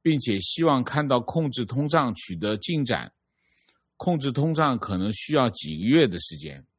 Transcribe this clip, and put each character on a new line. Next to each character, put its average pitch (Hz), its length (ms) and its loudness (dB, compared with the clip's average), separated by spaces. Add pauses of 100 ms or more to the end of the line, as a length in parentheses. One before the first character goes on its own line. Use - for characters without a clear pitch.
并 156 200 4
且 104 180 0
希 123 240 -2
望 139 220 4
看 147 220 0
到 131 140 4
控 151 300 -2
制 120 140 -4
通 135 240 -2
胀 143 260 2
取 - 220 -10
得 104 200 -2
进 151 280 -2
展。 80 280 -4 (840)
控 175 220 0
制 139 120 -2
通 143 240 0
胀 147 240 2
可 98 200 -4
能 98 140 -2
需 147 220 -6
要 131 160 6
几 78 280 -8
个 85 40 -6
月 139 240 6
的 87 140 -2
时 - 160 -10
间 71 280 -14 (140)